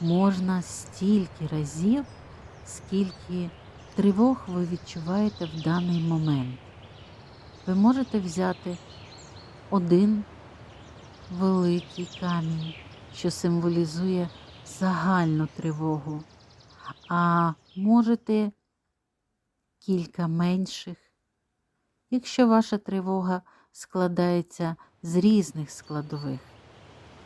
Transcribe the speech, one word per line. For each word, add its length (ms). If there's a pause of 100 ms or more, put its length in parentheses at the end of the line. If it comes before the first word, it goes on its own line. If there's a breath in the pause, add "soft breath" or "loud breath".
можна 640
стільки 840
разів, 580 (640)
скільки 840 (440)
тривог 540
ви 180
відчуваєте 800
в 180
даний 380
момент. 580 (1080)
Ви 80
можете 460
взяти 560 (920)
один 540 (1080)
великий 800 (120)
камінь, 540 (400)
що 160
символізує 1000 (380)
загальну 920
тривогу, 680 (840 loud breath)
а 440 (240)
можете 760 (1300)
кілька 500
менших, 680 (1120)
якщо 380
ваша 300
тривога 640 (300 soft breath)
складається 1040 (260 soft breath)
з 140
різних 540
складових. 720 (840)